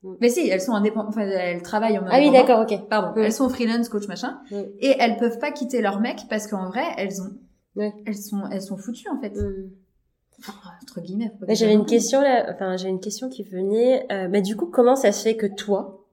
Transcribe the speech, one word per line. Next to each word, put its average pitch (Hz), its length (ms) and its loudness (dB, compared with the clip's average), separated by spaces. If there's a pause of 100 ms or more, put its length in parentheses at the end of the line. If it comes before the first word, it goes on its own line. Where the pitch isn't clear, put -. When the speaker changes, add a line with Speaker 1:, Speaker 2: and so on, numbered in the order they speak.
Speaker 1:
Mm. 190 160 -14
Speaker 2:
Mais 240 100 6
si, 254 200 0
elles 185 120 2
sont 226 120 -2
indépendantes, 214 360 0
enfin, 214 120 -2
elles 180 400 -2
travaillent 214 380 0
en 185 80 -4
Speaker 1:
Ah 233 100 4
oui, 294 120 8
Speaker 2:
indépendant. 254 360 8
Speaker 1:
d'accord, 214 160 -2
ok. - 80 -18
Speaker 2:
Pardon, 208 200 0 (120)
Speaker 1:
Mm. - 20 4
Speaker 2:
elles 214 100 2
sont 269 160 0
freelance, 233 380 -2
coach, 208 200 -6
machin. 190 320 -10 (100)
Speaker 1:
Mm. 202 60 -10 (240)
Speaker 2:
Et 269 200 4
elles 226 180 2
peuvent 233 200 -2
pas 294 140 -4
quitter 247 300 -4
leur 202 200 0
mec 247 280 -4
parce 214 180 -4
qu'en 185 180 -6
vrai, 202 180 -4 (140)
elles 185 240 -6
ont, 190 100 -10 (440)
Speaker 1:
Ouais. 208 180 -4 (140)
Speaker 2:
elles 214 100 -6
sont, 202 240 -8 (100)
elles 196 120 -6
sont 196 140 -10
foutues, 240 320 -12
en 311 120 -6
fait. 208 180 -8
Speaker 1:
Mm. 196 300 -6 (720)
Speaker 2:
Enfin, 208 140 -16 (280)
entre - 200 -14
guillemets, 196 280 -4
faut - 80 -20
pas - 80 -12
Speaker 1:
Ouais, 202 80 2
Speaker 2:
que 220 60 0
Speaker 1:
j'avais 214 140 6
Speaker 2:
ça 214 60 8
Speaker 1:
une 214 60 2
question 233 360 4
là, 254 320 4
enfin, 185 220 -4
j'ai 185 140 -4
une 190 100 -2
question 214 300 -10
qui 233 140 -12
venait, 220 680 0
euh, 190 180 -4
mais 208 120 2
du 196 160 -2
coup, 339 80 -2
comment 254 300 4
ça 254 160 4
se - 100 -2
fait 226 160 0
que 220 80 -2
toi 202 540 -4 (140)